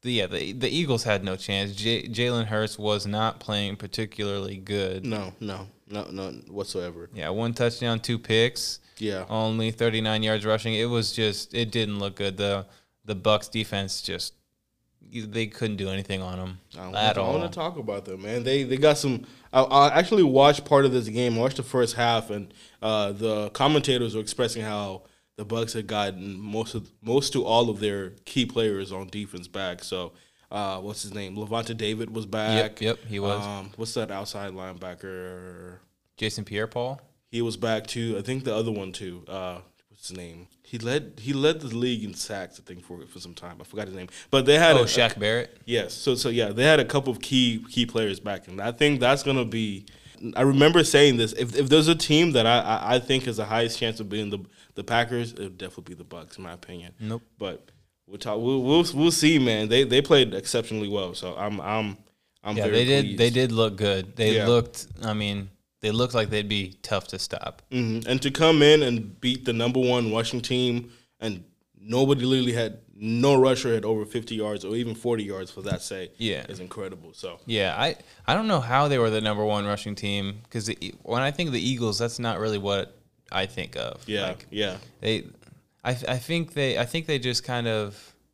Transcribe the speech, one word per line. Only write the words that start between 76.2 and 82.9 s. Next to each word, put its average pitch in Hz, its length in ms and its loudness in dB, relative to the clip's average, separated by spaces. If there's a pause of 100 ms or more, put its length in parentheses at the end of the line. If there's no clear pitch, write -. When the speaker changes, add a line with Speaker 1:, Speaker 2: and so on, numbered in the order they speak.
Speaker 2:
is 92 140 -12
incredible. 90 520 -12
So 87 320 -14
Speaker 1:
Yeah, 101 320 0
I, 117 180 -2 (300)
I 123 100 2
don't 220 120 0
know 180 140 2
how 131 260 2
they 139 100 2
were 117 120 4
the 110 100 2
number 107 240 0
one 104 220 0
rushing 101 300 -4
team, 101 440 -4 (100)
'cause 110 180 -6
the 113 120 -4
E-, 90 220 -10
when 120 200 -2
I 139 100 0
think 175 160 -4
of 139 60 -4
the 117 80 0
Eagles, 117 380 -2
that's 117 200 -4
not 113 200 -2
really 107 200 -2
what 98 360 -2 (340)